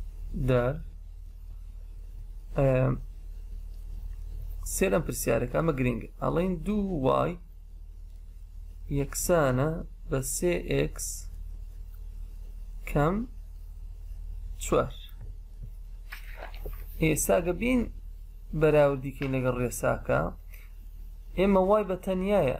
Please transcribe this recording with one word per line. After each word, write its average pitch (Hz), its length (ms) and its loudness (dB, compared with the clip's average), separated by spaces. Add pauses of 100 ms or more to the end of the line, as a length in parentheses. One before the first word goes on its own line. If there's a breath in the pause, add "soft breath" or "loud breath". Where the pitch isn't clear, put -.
(480)
دار. 127 280 4 (1800)
ئەم، 131 380 6 (1700)
سێ - 240 2
لەم 185 160 4
پرسیارەکە، 127 520 2
ئەمە 160 180 4
گرنگە. 123 340 2 (100)
ئەڵێن 160 340 2 (100)
دوو 196 380 0
وای 131 320 4 (1600)
یەکسانە 143 800 4 (380)
بە 135 140 2
سێ 175 320 2 (140)
ئێکس 139 400 0 (1800)
کەم 160 300 4 (1400)
چوار. 131 380 2 (2000 loud breath)
ئێستا 160 420 6
گە 170 180 2
بین 240 220 4 (800)
بەراوردیکەین 139 720 6
لەگەڵ 127 240 4
ڕێساکە، 123 640 2 (1120 soft breath)
ئێمە 190 340 8
وای 214 200 6
بە 180 160 0
تەنیایە، 185 540 4